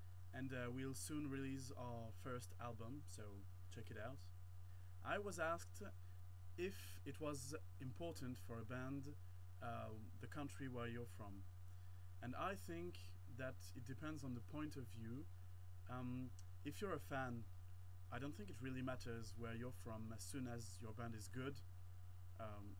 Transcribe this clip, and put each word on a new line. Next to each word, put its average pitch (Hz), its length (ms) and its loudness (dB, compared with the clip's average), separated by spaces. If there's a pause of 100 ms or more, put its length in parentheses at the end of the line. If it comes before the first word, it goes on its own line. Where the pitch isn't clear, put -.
(320)
and, 131 200 2
uh, 123 180 4
we'll 131 240 4
soon 147 340 4
release 135 480 2
our 117 360 0 (100)
first 123 300 0 (100)
album, 120 460 0
so 110 140 -2 (520)
check - 160 -2
it 110 80 -2
out. 123 200 0 (840)
I 156 140 8
was 202 200 2
asked 170 440 4 (760)
if - 480 0
it 143 160 -2
was 143 340 2 (260)
important 135 580 0
for 117 220 0
a 113 40 0
band, 131 440 2 (540)
uh, 113 280 0 (300)
the 127 80 -2
country 139 400 0
where 120 180 2
you're 117 300 0
from. 98 260 -2 (800)
And 123 140 2
I 180 180 4
think 175 400 0 (420)
that 131 200 0 (200)
it 127 80 -2
depends 151 380 0
on 127 120 2
the 120 60 0
point 147 360 0
of 135 100 0
view. 113 400 -2 (640)
Um, 127 400 2 (340)
if 143 160 0
you're 190 140 4
a 143 60 4
fan, 127 440 4 (680)
I 123 80 2
don't 143 160 2
think 202 140 -2
it 160 100 -2
really 131 220 2
matters 120 540 2
where 117 180 0
you're 123 280 0
from 110 320 0
as - 80 -2
soon 131 240 2
as 120 340 0
your 113 120 -2
band 113 240 0
is 101 100 -2
good. 131 340 2 (800)
Um, 104 420 -4